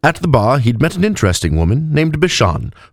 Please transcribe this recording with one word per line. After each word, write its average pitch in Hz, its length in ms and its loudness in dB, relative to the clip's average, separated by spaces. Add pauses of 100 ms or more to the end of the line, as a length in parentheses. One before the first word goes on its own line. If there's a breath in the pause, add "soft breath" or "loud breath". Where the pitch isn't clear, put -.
At 160 140 2
the - 100 -6
bar, 127 320 2
he'd 120 220 0
met 160 140 0
an 175 80 -2
interesting 95 520 0
woman 110 360 0
named 156 280 0
Bishan, 107 540 0 (200 loud breath)